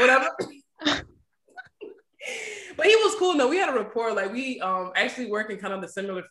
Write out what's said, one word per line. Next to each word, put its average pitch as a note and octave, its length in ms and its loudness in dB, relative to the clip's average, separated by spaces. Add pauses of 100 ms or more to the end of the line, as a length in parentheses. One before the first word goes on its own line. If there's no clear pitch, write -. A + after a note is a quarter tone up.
whatever." C4 280 6 (520)
<laughs> D4 260 -2 (1700)
But D#4 100 0
he G#4+ 100 8
was G#4+ 200 4
cool. F4+ 180 4
No, C4 140 4
we D#4 80 2
had F#4+ 120 2
a C#4+ 40 0
rapport. A3+ 400 -2
Like, G3 200 -2
we, B3+ 280 -6
um, F#3 340 -4
actually A#3+ 360 -2
work G#3+ 200 -4
in G3 80 -10
kind G3 140 -8
of F#3+ 80 -6
the F3 80 -10
similar F#3+ 420 -8